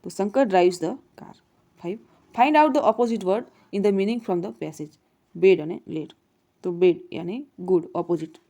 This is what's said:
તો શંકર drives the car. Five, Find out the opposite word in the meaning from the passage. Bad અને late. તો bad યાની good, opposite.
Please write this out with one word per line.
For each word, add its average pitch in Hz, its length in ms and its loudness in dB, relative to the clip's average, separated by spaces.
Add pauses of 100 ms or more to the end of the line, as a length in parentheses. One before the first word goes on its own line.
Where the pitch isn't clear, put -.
તો 180 60 -14
શંકર 208 440 -2
drives 180 320 4
the 202 80 -4 (220)
car. - 200 -20 (480)
Five, 190 160 -8 (360)
Find 285 200 4
out 302 180 4
the 294 100 2 (100)
opposite 226 300 -2
word 190 220 -2 (260)
in 202 100 -2
the 202 100 2
meaning 202 300 -2
from 180 200 -4
the 185 120 -10 (100)
passage. 151 320 -14 (400)
Bad 175 320 4
અને 170 100 -8 (200)
late. 147 160 -10 (500)
તો 185 80 -4 (100)
bad 180 160 6 (220)
યાની 175 180 -8 (320)
good, 175 140 2 (160)
opposite. 165 360 -4 (140)